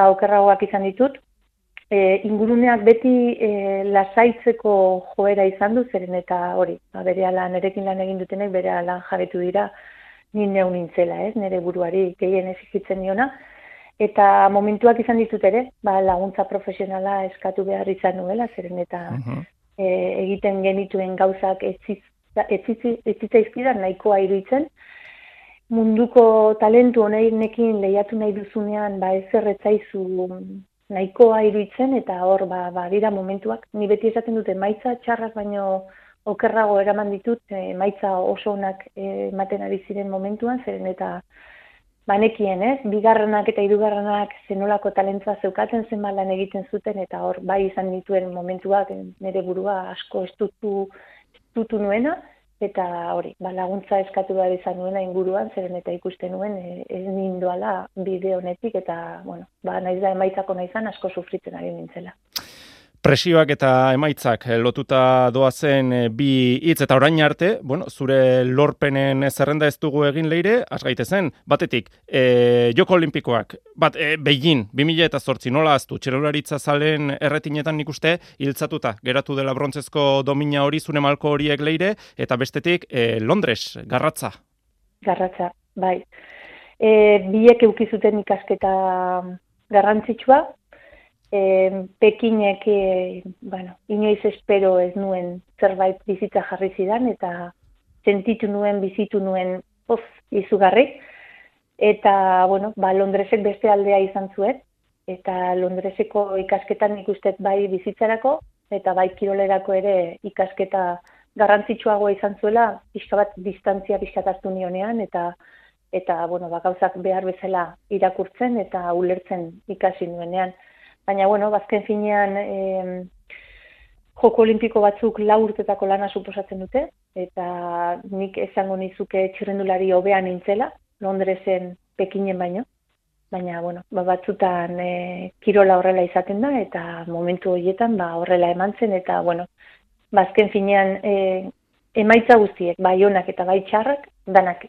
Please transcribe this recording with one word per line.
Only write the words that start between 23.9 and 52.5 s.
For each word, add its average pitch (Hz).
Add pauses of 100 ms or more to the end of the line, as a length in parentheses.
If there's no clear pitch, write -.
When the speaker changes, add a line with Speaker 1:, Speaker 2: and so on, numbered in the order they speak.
Speaker 1:
iruditzen, 196 (1080)
munduko 226 (360)
talentu 233
honekin 220
lehiatu 202
nahi 214
duzunean, 208
ba, 190
ezer 202
ez 202
zaizu 185 (640)
nahikoa 220
iruditzen, 214
eta 185
hor, 190
ba, 180
ba, 180
dira 208
momentuak. 196
Ni 208
beti 214
esaten 226
dut, 214
emaitza 208 (100)
txarrak 226
baino 208 (640)
okerrago 214
eraman 208
ditut, 233
eh, 190
emaitza 196
oso 202
onak, 190 (100)
eh, 196
ematen 196
ari 196
ziren 196
momentuan, 214
zeren 190
eta 185 (960)
banekien, 202
ez? 262
Bigarrenak 214
eta 214
hirugarrenak 208 (120)
zenolako 202
talentua 196
zeukaten, 214
zenbat 202
lan 190
egiten 190
zuten, 208
eta 180
hor, 185
bai 190
izan 190
dituen 185
momentuak, 185
eh, 190 (140)
nire 190
burua 185 (120)
asko 190
estutu, 202 (560)
estutu -
nuena, 226 (440)